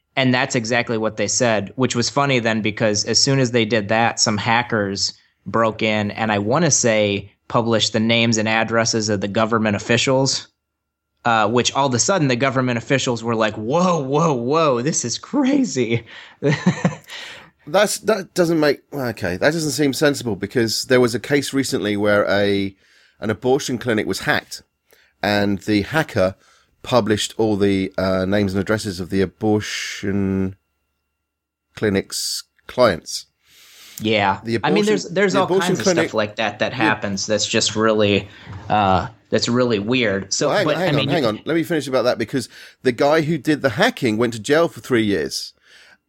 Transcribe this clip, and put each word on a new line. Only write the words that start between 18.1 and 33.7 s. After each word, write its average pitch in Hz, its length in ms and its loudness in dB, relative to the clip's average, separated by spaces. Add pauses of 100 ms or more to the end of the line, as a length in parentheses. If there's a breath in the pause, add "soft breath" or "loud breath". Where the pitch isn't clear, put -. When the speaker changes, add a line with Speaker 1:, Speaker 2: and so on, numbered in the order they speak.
Speaker 2:
doesn't 170 260 2
make, 151 220 2 (120)
okay, 110 440 -4
that 131 160 2
doesn't 156 180 -2
seem 139 220 0
sensible, 120 420 0
because 107 500 -2
there 127 160 4
was 117 120 4
a 120 60 -4
case 143 340 -2
recently 104 440 -2
where 104 300 2
a, 98 480 0 (440 soft breath)
an 107 100 -4
abortion 123 480 0
clinic 107 300 -2
was 95 140 -4
hacked - 420 -4 (580 soft breath)
and 101 380 0
the 104 240 0
hacker 104 520 0 (460 soft breath)
published 107 560 0
all 110 200 2
the, 98 380 0
uh, 92 300 0
names 98 280 2
and 98 80 0
addresses 101 380 -4
of 87 120 -10
the 98 100 2
abortion 98 1300 -2 (1200)
clinic's - 680 -2 (240)
clients. - 600 0 (760 loud breath)